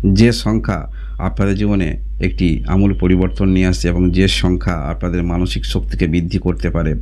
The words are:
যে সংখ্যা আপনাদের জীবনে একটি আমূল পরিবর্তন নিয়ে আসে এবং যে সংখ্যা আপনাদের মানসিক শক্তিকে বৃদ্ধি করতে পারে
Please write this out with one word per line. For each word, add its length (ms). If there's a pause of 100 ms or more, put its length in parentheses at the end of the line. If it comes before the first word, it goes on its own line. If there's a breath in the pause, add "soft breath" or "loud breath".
যে 260
সংখ্যা 560 (300 loud breath)
আপনাদের 380
জীবনে 420 (220)
একটি 480
আমূল 260
পরিবর্তন 560
নিয়ে 180
আসে 200
এবং 240
যে 160
সংখ্যা 460
আপনাদের 500
মানসিক 420
শক্তিকে 420
বৃদ্ধি 300
করতে 320
পারে 320